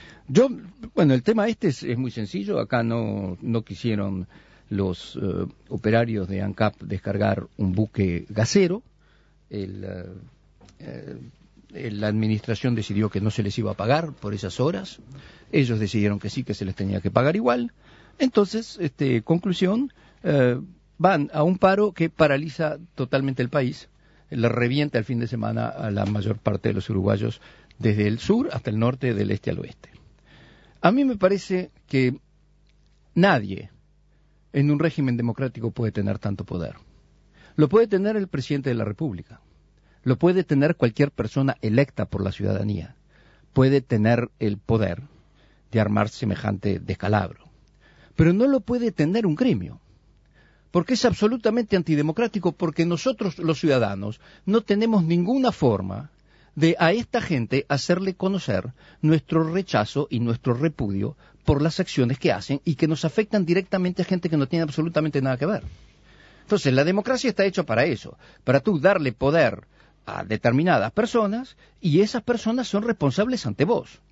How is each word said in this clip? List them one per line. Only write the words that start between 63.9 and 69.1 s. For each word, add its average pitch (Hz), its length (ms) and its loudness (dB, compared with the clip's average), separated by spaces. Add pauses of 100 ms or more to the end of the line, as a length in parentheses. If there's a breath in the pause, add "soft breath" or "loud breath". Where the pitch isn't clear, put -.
a - 20 0
gente 180 260 -2
que 160 60 0
no 135 100 2
tiene 165 160 0
absolutamente 156 580 -2
nada 131 160 0
que 135 100 -2
ver. 196 180 -2 (800 soft breath)
Entonces, 151 300 2
la 135 120 6
democracia 214 460 0
está 196 140 2
hecha 185 200 0
para 120 220 2
eso, - 300 -6 (280 soft breath)
para 131 160 4
tú 190 180 0
darle 160 320 4